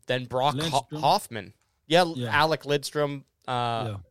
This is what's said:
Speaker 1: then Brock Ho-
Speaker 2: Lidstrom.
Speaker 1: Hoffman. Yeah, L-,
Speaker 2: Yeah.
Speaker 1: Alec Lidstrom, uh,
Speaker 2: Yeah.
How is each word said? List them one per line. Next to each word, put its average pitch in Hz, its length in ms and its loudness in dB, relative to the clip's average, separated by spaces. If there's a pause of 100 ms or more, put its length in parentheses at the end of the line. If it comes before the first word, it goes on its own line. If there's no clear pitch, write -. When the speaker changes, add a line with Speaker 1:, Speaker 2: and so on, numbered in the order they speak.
Speaker 1:
then 127 180 -2
Brock 127 340 0
Ho- 151 320 0
Speaker 2:
Lidstrom. 151 80 -8
Speaker 1:
Hoffman. 127 540 0 (340)
Yeah, 160 120 4
L-, 165 180 2
Speaker 2:
Yeah. 123 180 -2
Speaker 1:
Alec 151 280 2
Lidstrom, 143 560 -2 (280)
uh, 131 40 -4
Speaker 2:
Yeah. 117 440 -2 (160)